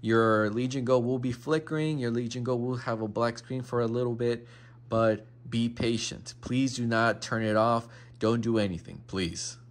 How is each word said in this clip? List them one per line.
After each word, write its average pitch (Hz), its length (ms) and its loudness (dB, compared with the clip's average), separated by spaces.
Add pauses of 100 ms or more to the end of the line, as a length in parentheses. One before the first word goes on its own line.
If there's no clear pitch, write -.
Your 110 500 4
Legion 127 340 -4
Go 127 140 4
will 123 200 0
be 127 120 -2
flickering. 156 680 -2
Your 120 120 -2
Legion 120 320 -4
Go 127 120 0
will 123 220 -2
have 117 240 -4
a 110 60 -2
black 117 300 0
screen 131 240 -8
for 123 200 -2
a 117 60 2
little 120 280 0
bit, 120 320 -2 (420)
but 113 380 2 (200)
be 117 200 0
patient. - 760 -4
Please 127 340 0
do 120 120 -2
not 113 340 2
turn 113 220 -2
it 107 120 2
off. 117 320 4 (320)
Don't 113 220 2
do 113 160 2
anything, 95 500 -2
please. 87 500 -4 (140)